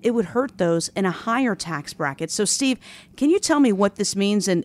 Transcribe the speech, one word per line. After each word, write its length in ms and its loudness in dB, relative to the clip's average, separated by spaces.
it 100 2
would 140 0
hurt 320 -4
those 320 0
in 140 -2
a 60 2
higher 460 -2
tax 360 -10
bracket. 380 -6
So, 140 -2
Steve, 340 0
can 120 2
you 120 4
tell 180 0
me 140 6
what 240 2
this 180 -4
means, 320 0
and, 180 0